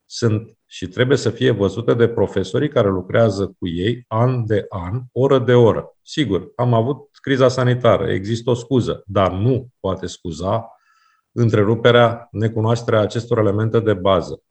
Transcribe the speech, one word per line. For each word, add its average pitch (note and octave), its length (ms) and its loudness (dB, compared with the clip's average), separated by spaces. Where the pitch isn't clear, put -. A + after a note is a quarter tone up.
sunt - 600 -4
și - 220 -12
trebuie B2+ 280 0
să A#2 140 -2
fie B2+ 200 0
văzute A2 440 0
de A#2 140 2
profesorii G#2+ 600 -2
care A2+ 200 0
lucrează G2 580 0
cu F#2 100 -6
ei G#2 400 -4
an A#2+ 380 0
de G#2 220 -2
an, F2+ 320 -8
oră C3 260 2
de A#2+ 160 2
oră. G#2+ 480 2
Sigur, G2+ 540 -4
am B2 180 0
avut A#2 380 -2
criza C3 360 2
sanitară, B2 640 2
există A2 400 -4
o A#2+ 40 2
scuză, A2+ 520 -2
dar G2 260 0
nu G#2+ 360 -2
poate F#2 260 -4
scuza F2+ 640 -6
întreruperea, A#2 960 2
necunoașterea A2 680 -2
acestor A2+ 380 -2
elemente G#2+ 420 0
de G#2+ 120 2
bază. F2+ 580 0